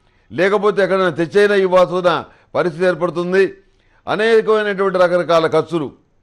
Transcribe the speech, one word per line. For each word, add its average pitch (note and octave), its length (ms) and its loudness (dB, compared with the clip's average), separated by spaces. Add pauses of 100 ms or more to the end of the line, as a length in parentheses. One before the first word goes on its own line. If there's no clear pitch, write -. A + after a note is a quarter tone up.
(320)
లేకపోతే F#3+ 520 0
ఎక్కడైనా F#3 340 0
తెచ్చైనా G3 460 2
ఇవ్వాల్సిన F3+ 480 2 (440)
పరిస్థితి E3 340 -2
ఏర్పడుతుంది. F3 520 -2 (680)
అనేకమైనటువంటి G#3 960 0
రకరకాల E3+ 440 2 (100)
ఖర్చులు, D#3+ 320 -2 (360)